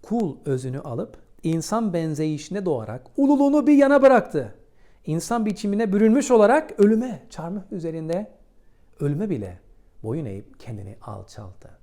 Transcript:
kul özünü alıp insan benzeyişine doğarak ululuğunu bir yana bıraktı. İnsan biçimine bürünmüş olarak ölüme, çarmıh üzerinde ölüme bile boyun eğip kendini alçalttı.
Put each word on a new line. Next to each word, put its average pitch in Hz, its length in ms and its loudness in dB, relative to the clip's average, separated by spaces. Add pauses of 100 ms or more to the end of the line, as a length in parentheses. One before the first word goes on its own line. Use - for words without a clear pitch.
kul 208 420 -4
özünü 131 360 -6
alıp 151 440 -10 (180)
insan 170 500 -2
benzeyişine 160 720 -4
doğarak 120 380 -6 (140)
ululuğunu 285 500 2
bir 302 60 6
yana 277 300 6
bıraktı. 220 520 2 (520)
İnsan 208 400 -2
biçimine 208 460 -2
bürünmüş 220 380 4
olarak 240 500 4
ölüme, 220 500 2
çarmıh 175 400 -10
üzerinde 165 600 -6 (720)
ölüme 151 300 -2
bile 98 280 -8 (440)
boyun 135 220 -6
eğip 101 360 -14
kendini 101 420 -14
alçalttı. 98 680 -18 (120)